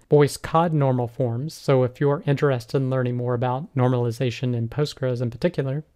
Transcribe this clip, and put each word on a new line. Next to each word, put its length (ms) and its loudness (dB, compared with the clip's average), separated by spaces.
voice 260 6
cod 380 0
normal 340 2
forms. 460 -4
So 300 2
if 160 -4
you're 260 0
interested 500 0
in 140 0
learning 260 -2
more 180 -2
about 420 -4
normalization 800 0
in 140 -2
Postgres 540 -4
in 80 -2
particular, 540 -4